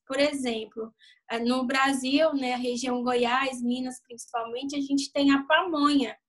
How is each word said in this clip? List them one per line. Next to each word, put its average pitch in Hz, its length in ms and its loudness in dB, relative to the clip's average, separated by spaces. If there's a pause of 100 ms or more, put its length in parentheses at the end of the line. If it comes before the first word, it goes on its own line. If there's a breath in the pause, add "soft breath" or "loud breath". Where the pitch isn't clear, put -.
Por 269 120 -4
exemplo, 233 720 -2 (380 soft breath)
eh, 233 80 -4
no 247 300 0
Brasil, 269 680 2
né, 254 200 -2
a 247 40 -4
região 247 460 -4
Goiás, 247 580 0
Minas 254 400 -4
principalmente, 240 720 -8
a 285 60 -2
gente 277 320 -2
tem 277 160 4
a 277 140 4
pamonha, 294 760 2 (120)